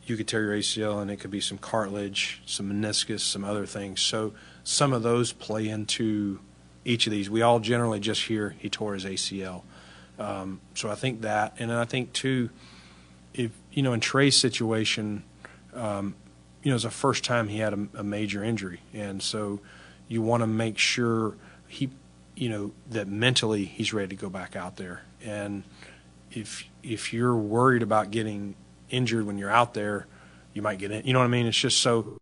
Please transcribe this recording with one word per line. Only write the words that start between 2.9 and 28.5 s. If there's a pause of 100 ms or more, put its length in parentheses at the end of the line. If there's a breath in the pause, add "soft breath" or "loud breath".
some
other
things.
So (300 loud breath)
some
of
those
play
into (440)
each
of
these.
We
all
generally
just
hear
he
tore
his
A
C
L. (540 loud breath)
Um, (140)
so
I
think
that,
and
I
think
too, (840 loud breath)
if, (200)
you
know,
in
Trey's
situation, (520 loud breath)
um, (480)
you
know,
it's
the
first
time
he
had
a, (120)
a
major
injury, (120)
and
so (480 loud breath)
you
wanna
make
sure (320 loud breath)
he, (460)
you
know, (180)
that
mentally
he's
ready
to
go
back
out
there. (200)
And (680 loud breath)
if, (180)
if
you're
worried
about
getting (340)